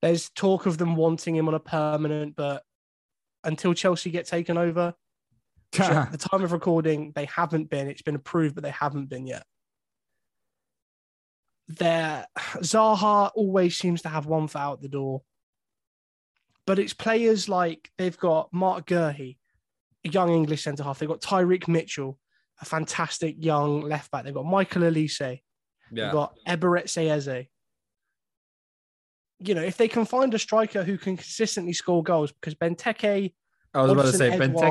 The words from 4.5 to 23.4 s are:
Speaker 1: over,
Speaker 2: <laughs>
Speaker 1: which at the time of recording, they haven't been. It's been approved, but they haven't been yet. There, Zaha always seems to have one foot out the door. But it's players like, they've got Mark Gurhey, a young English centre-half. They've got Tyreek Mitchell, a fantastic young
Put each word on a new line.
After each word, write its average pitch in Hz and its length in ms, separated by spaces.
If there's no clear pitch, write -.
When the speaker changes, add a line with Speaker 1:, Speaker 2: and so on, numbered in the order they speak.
Speaker 1:
over, 170 340
Speaker 2:
<laughs> - 20
Speaker 1:
which - 100
at 151 300
the 156 80
time 190 240
of 170 80
recording, 160 640
they 147 100
haven't 160 460
been. 139 160
It's 143 160
been 147 120
approved, 147 400
but 165 80
they 143 80
haven't 139 360
been 131 200
yet. - 160
There, 160 580
Zaha 208 960
always 190 420
seems 175 240
to 165 80
have 156 160
one 156 220
foot 147 120
out 143 220
the 143 80
door. 135 320
But 190 140
it's 196 140
players 220 540
like, 180 520
they've 180 180
got 160 340
Mark 185 360
Gurhey, 147 500
a 170 40
young 175 240
English 156 300
centre-half. 143 340
They've 151 120
got 160 120
Tyreek 185 460
Mitchell, 147 500
a - 40
fantastic 160 720
young 147 440